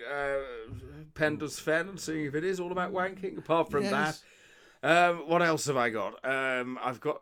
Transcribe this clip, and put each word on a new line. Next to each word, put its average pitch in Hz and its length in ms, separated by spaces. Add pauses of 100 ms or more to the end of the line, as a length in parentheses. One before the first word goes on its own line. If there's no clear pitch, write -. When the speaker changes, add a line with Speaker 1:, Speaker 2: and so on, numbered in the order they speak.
Speaker 1:
uh, 139 360 (720)
Pen 151 220
Does 147 220
Fen 165 300
and 185 100
seeing 156 260
if 139 100
it 156 80
is 185 160
all 175 120
about 180 220
wanking. 185 460
Apart 160 320
from 139 120
Speaker 2:
Yes. 147 380 (600)
Speaker 1:
that, 175 260
um, 165 180
what 170 140
else 160 240
have 139 120
I 120 120
got? 110 340
Um, 127 600
I've 123 160
got, - 220